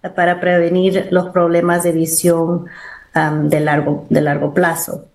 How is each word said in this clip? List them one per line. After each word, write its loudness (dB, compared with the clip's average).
para 2
prevenir 2
los 2
problemas 2
de 2
visión, 0
am, 0
de 2
largo, -2
de 2
largo -2
plazo. -2